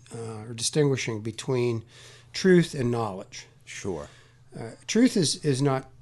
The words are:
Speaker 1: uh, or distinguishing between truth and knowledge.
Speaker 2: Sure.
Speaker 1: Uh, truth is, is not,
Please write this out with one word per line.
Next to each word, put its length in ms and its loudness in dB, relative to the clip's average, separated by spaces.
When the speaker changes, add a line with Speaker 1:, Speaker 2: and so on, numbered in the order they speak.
Speaker 1:
uh, 340 -10
or 60 -10
distinguishing 680 0
between 600 -2
truth 420 6
and 160 -2
knowledge. 560 -6
Speaker 2:
Sure. 440 -8
Speaker 1:
Uh, 120 -10
truth 300 4
is, 280 2
is 180 2
not, 260 0